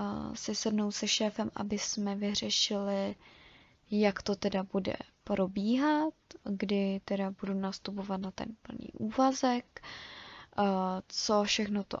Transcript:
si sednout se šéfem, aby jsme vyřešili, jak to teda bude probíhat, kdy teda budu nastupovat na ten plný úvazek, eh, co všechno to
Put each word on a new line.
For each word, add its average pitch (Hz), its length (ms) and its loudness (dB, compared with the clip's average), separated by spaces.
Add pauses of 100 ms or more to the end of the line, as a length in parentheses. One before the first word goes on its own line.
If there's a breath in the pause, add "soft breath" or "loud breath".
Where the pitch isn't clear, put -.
(360)
si 214 200 -6
sednout 208 360 0
se 208 160 -4
šéfem, 214 480 0
aby 208 220 -2
jsme 202 380 -2
vyřešili, 202 1000 0 (760 loud breath)
jak 208 300 4
to 202 140 0
teda 196 280 0
bude 196 320 -2 (280)
probíhat, 226 920 2 (300)
kdy 196 640 0
teda 196 260 0 (100)
budu 202 120 -2
nastupovat 196 680 -4
na 190 100 -6
ten - 160 -8 (140)
plný - 320 -12
úvazek, 254 880 2 (760 loud breath)
eh, 208 40 4 (440)
co - 360 2
všechno 208 400 0
to - 180 -6